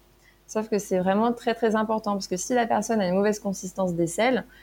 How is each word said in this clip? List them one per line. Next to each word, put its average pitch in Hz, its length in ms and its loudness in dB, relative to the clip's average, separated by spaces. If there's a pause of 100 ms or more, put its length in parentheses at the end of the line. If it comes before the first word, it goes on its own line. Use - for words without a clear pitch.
(480)
Sauf 220 200 -4
que 208 100 0
c'est 190 220 0
vraiment 208 320 2
très, 240 220 -2
très 220 200 2
important, 220 380 0
parce 196 160 -4
que 180 80 -2
si 254 180 -4
la 240 120 2
personne 220 340 0
a 185 80 2
une 180 80 2
mauvaise 208 240 2
consistance 185 540 -4
des 170 120 2
selles, 214 380 0 (180)